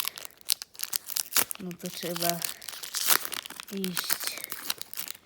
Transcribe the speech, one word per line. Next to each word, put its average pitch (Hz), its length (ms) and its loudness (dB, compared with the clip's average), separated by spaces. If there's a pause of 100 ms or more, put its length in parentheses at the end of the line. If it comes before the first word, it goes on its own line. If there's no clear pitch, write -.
(1600)
No 185 100 -4 (120)
to 185 60 -4
trzeba 175 520 0 (1300)
iść 190 360 -2 (1200)